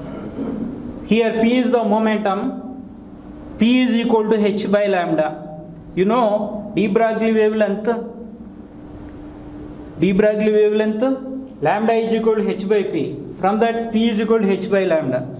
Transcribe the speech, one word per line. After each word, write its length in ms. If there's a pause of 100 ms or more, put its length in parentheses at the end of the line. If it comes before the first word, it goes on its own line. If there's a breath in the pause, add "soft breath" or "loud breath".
(1080)
Here 360
P 160
is 120
the 120
momentum, 1040 (720)
P 240
is 100
equal 360
to 80
h 340
by 160
lambda. 640 (460)
You 100
know 720
de 140
Broglie 440
wavelength, 560 (2000)
de 140
Broglie 400
wavelength, 500 (600)
lambda 300
is 220
equal 220
to 120
h 200
by 140
p. 360 (200)
From 220
that 320
P 160
is 120
equal 200
to 100
h 200
by 140
lambda. 420 (140)